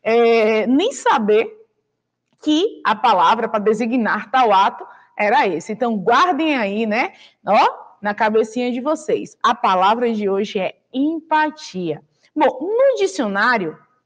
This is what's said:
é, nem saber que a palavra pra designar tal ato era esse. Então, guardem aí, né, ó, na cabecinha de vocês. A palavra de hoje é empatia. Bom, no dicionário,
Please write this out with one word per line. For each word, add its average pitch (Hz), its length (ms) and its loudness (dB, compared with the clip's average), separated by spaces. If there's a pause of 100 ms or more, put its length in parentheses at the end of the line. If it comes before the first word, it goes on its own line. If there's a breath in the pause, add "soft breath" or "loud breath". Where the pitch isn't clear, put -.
é, 226 640 2
nem 311 260 0
saber 226 720 0 (800)
que 311 420 -2
a 208 100 0
palavra 214 540 2
pra 220 120 -4
designar 214 720 -2
tal 254 220 4
ato 196 320 2 (320 loud breath)
era 220 300 2
esse. 175 260 -4
Então, 233 240 -2
guardem 285 600 2
aí, 214 280 -4
né, 233 280 -2 (340 loud breath)
ó, 294 360 2 (200)
na 208 100 -2
cabecinha 226 600 0
de 254 80 -6
vocês. 247 600 -4
A 240 140 0
palavra 220 580 2
de 208 160 -2
hoje 196 300 -2
é 185 160 -4 (180)
empatia. 294 1080 -4 (320)
Bom, 302 260 0
no 466 380 0
dicionário, 214 800 -2 (280)